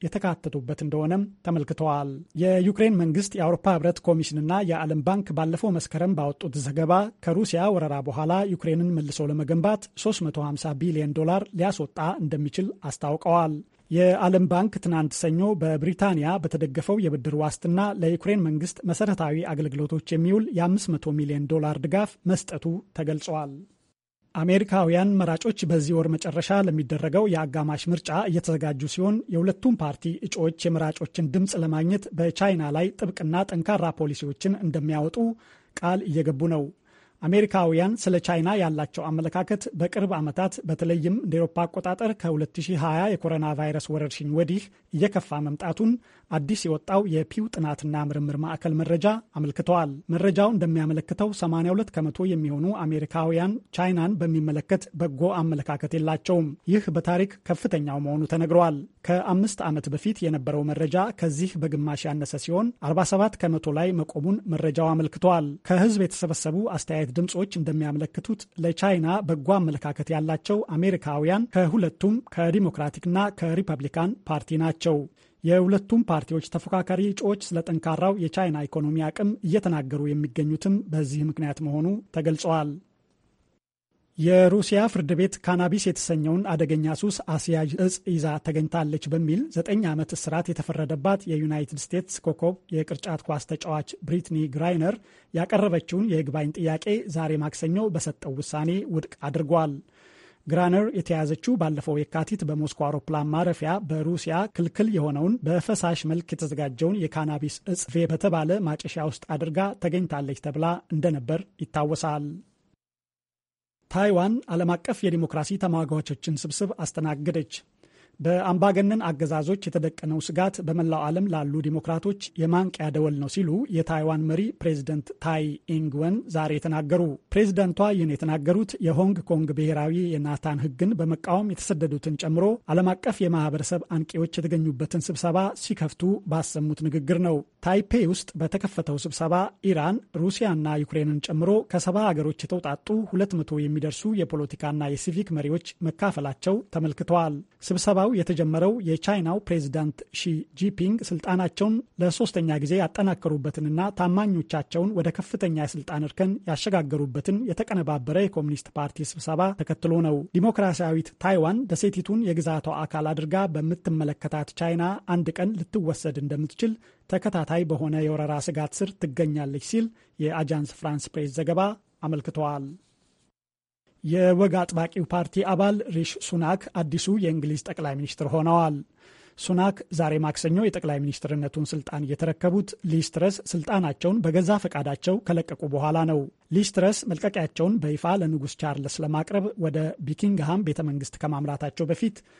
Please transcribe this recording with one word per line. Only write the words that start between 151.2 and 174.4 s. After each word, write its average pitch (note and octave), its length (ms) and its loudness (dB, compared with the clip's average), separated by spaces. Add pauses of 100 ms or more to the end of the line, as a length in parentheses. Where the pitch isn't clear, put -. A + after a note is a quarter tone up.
ለሶስተኛ E3 600 0
ጊዜ D3 160 0
ያጠናከሩበትንና D#3 1080 0 (140)
ታማኞቻቸውን F3+ 1000 0
ወደ E3+ 180 0
ከፍተኛ F3+ 460 -2
የስልጣን D3+ 460 -4
እርከን F#3+ 280 0 (140)
ያሸጋገሩበትን D3+ 1000 0
የተቀነባበረ D#3 720 -2
የኮሚኒስት D#3 540 -2
ፓርቲ D3 340 -6
ስብሰባ D#3+ 340 -4 (160)
ተከትሎ E3 440 -2
ነው። D#3 180 2 (140)
ዲሞክራሲያዊት F3 800 2 (100)
ታይዋን F#3 460 4
ደሴቲቱን G3 580 0
የግዛቷ D#3+ 440 -2 (120)
አካል D#3 280 -4
አድርጋ D#3 280 -2 (140)
በምትመለከታት D#3 1040 -2
ቻይና E3+ 280 -2 (280)
አንድ F3 200 2
ቀን F#3 260 -2
ልትወሰድ E3 640 -2
እንደምትችል D3 560 -2 (360)
ተከታታይ F3+ 540 0
በሆነ D#3 340 -2
የወረራ D3+ 420 0
ስጋት D3+ 340 -4
ስር G3 240 -2
ትገኛለች D3 680 -2
ሲል A3+ 200 0 (320)
የአጃንስ D3+ 540 -2
ፍራንስ D3 360 -6
ፕሬስ D3 260 -6
ዘገባ E3 260 0 (420)
አመልክተዋል። D3+ 640 -2 (1400)
የወግ F3+ 500 4